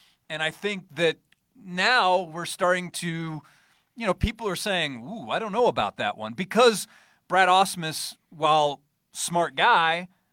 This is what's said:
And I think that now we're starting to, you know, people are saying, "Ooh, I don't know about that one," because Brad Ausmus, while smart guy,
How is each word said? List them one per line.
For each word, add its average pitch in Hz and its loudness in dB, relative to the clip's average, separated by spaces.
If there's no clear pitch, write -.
And 156 -6
I 156 -2
think 196 -8
that 160 0
now 190 2
we're 165 -10
starting 180 -2
to, 165 -8
you 233 -8
know, 185 0
people 226 -4
are 180 -2
saying, 151 -4
"Ooh, 135 -12
I 165 0
don't 214 -6
know 240 2
about 120 0
that 104 -2
one," 107 -8
because 214 2
Brad 185 4
Ausmus, 180 0
while 151 2
smart 165 -2
guy, 170 2